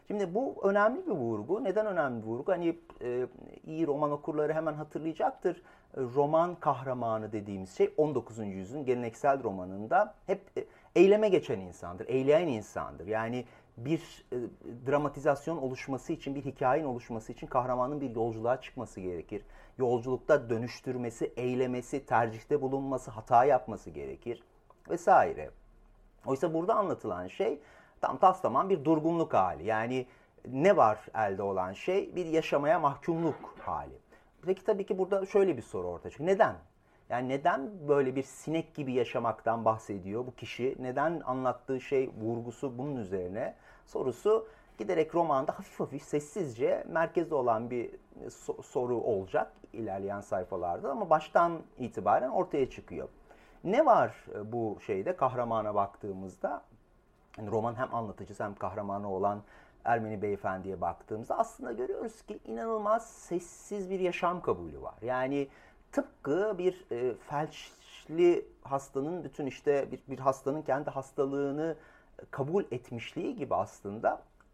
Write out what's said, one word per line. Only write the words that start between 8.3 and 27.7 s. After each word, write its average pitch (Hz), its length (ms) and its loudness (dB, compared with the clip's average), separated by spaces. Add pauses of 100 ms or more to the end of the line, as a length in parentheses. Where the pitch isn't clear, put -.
yüzyılın 113 280 -8
geleneksel 123 580 2
romanında 101 720 0 (120)
hep, 190 140 0 (160)
e, - 80 -4 (320)
eyleme 196 320 10
geçen 143 320 2
insandır, 90 480 -10
eyleyen 143 400 4
insandır. 85 580 -6
Yani 113 380 -2 (320)
bir, 147 560 -6
e, 123 40 -4 (500)
dramatizasyon 143 720 0
oluşması 131 560 -6
için, 139 220 -6
bir 139 100 -8
hikayenin 139 420 0
oluşması 120 460 -6
için 160 140 -12
kahramanın 127 540 0
bir 127 140 -4
yolculuğa 113 460 0
çıkması - 400 -10
gerekir. 90 420 -6 (360)
Yolculukta 127 720 2
dönüştürmesi, 120 840 -4
eylemesi, 123 680 -2
tercihte 117 560 2
bulunması, 135 480 -2
hata 117 340 6
yapması 123 460 2
gerekir 71 520 -10 (460)
vesaire. 131 640 4 (760)
Oysa 160 280 0
burada 175 200 2
anlatılan 110 520 -2
şey 151 340 -2 (400)